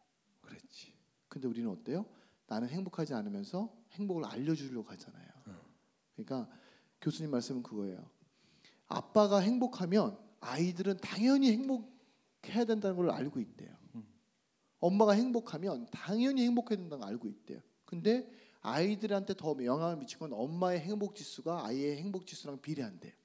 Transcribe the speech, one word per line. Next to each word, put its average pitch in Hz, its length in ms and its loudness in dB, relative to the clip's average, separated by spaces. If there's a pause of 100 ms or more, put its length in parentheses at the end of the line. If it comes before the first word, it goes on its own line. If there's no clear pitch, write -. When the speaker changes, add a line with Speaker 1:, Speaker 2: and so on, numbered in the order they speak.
(420)
Speaker 1:
그렇지. - 520 -20 (340)
Speaker 2:
근데 131 200 -6
우리는 117 220 -2
어때요? 135 360 -4 (420)
나는 113 220 -4
행복하지 165 440 -4
않으면서 104 600 -4 (180)
행복을 180 340 -4
알려주려고 131 640 -4
하잖아요. - 360 -18 (200)
Speaker 1:
응. 95 80 -14 (600)
Speaker 2:
그러니까 120 340 -8 (500)
교수님 156 320 -4
말씀은 123 320 -4
그거예요. 101 460 -8 (800)
아빠가 202 520 4
행복하면 208 760 2 (240)
아이들은 180 560 0
당연히 254 540 6
행복해야 240 1120 -2
된다는 202 320 2
걸 175 140 4
알고 135 280 -4
있대요. - 300 -8 (260)
Speaker 1:
음. 113 80 -12 (760)
Speaker 2:
엄마가 202 340 8
행복하면 220 800 0
당연히 247 520 2
행복해야 240 340 2
된다는 160 240 -8
걸 98 120 -8
알고 117 160 -6
있대요. 71 300 -12 (260)
근데 214 440 2 (320)
아이들한테 196 760 0
더 160 280 -2
영향을 160 340 2
미친 127 220 -12
건 156 140 -8
엄마의 170 480 0
행복 202 340 -4
지수가 160 520 -6
아이의 139 300 -2
행복 185 300 -6
지수랑 143 340 -12
비례한대요. 120 520 -6 (120)